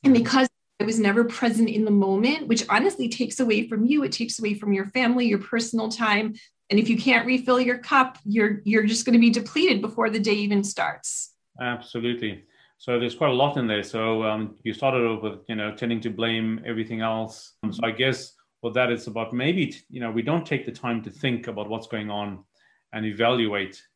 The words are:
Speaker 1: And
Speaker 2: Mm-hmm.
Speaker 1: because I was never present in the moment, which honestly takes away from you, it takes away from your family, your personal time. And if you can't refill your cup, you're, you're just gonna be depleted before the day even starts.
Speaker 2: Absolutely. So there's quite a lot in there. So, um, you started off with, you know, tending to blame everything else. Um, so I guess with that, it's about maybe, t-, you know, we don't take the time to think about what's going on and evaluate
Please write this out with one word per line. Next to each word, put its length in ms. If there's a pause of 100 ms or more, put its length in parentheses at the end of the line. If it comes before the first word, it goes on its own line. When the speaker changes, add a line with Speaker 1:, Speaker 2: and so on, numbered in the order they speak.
Speaker 1:
And 100
Speaker 2:
Mm-hmm. 100
Speaker 1:
because 240 (320)
I 60
was 120
never 280
present 440
in 140
the 80
moment, 560
which 220
honestly 400
takes 320
away 260
from 180
you, 180
it 100
takes 260
away 140
from 180
your 140
family, 420
your 120
personal 500
time. 460 (340)
And 100
if 80
you 100
can't 300
refill 320
your 200
cup, 440
you're, 400
you're 220
just 200
gonna 140
be 100
depleted 520
before 280
the 120
day 140
even 280
starts. 720 (260)
Speaker 2:
Absolutely. 840 (340)
So 200
there's 180
quite 160
a 20
lot 240
in 100
there. 160
So, 400
um, 400
you 100
started 320
off 160
with, 180 (100)
you 60
know, 200
tending 260
to 80
blame 560
everything 360
else. 640
Um, 100
so 100
I 80
guess 440 (260)
with 140
that, 140
it's 180
about 260
maybe, 340
t-, 220
you 100
know, 120
we 100
don't 240
take 200
the 60
time 320
to 60
think 380
about 220
what's 180
going 220
on 360 (480)
and 120
evaluate 760 (140)